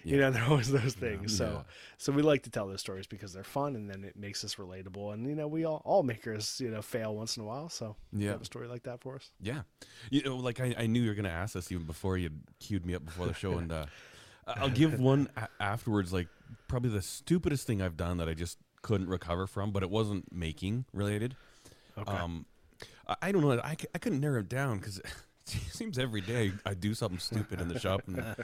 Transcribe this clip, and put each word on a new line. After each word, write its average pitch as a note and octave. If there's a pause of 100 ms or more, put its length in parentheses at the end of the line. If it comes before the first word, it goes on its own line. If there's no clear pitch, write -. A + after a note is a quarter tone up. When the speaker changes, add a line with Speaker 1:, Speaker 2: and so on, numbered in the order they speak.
Speaker 1:
You -
Speaker 2:
Yeah. C#3
Speaker 1:
know, C3+
<laughs> -
they're A2+
always C3+
those B2+
Speaker 2:
Yeah. -
Speaker 1:
things. G#2+
So, A#2+
Speaker 2:
Yeah. G2+ (360)
Speaker 1:
so -
we C#3+
like D3
to A#2
tell G#2+
those F#2+
stories F#2+
because G2
they're F#2+
fun C#3
and G#2
then G2
it G2
makes G2+
us G#2
relatable. F#2+
And, A2+
you D3+
know, D3+
we D#3+
all, D#3
all F#3
makers, A2
you B2+
know, A2
fail A2
once A2
in A2
a -
while. C#3
So G#2+ (180)
Speaker 2:
Yeah. G#2
Speaker 1:
you G#2
have G2+
a -
story A#2+
like A#2+
that B2
for C3
us? - (100)
Speaker 2:
Yeah. A#2 (480)
You C#3
know, C3
like, B2
I, B2+
I A#2
knew A#2
you A2+
were G#2
gonna G2+
ask F2
this F2+
even F2
before F#2
you F2 (280)
cued F#2+
me F2+
up D2
before E2
the E2
show. F#2
And, E2+
uh, D#2 (640)
I, A#2
I'll C#3
give C#3+
one C3+
a-, A2+ (140)
afterwards, G2+
like, F2+ (400)
probably B2
the G2+
stupidest -
thing G#2
I've F2+
done F2
that E2+
I E2
just - (240)
couldn't F#2+
recover F2+
from, G2+
but G2
it F2+
wasn't G#2
making F2+
related. G#2 (600)
Speaker 1:
Okay. G#2
Speaker 2:
Um, E2+ (640)
I, -
I F#3
don't F#3+
know. C3+
I D3+
c-, -
I F3
couldn't G3
narrow C#3
it F#2
down B2+
'cause G2
<laughs> -
it - (220)
seems G#3+
every A2
day G#2 (140)
I G2+
do G#2
something F2+
stupid G2+
in F2
the E2+
shop. G2
And F#2+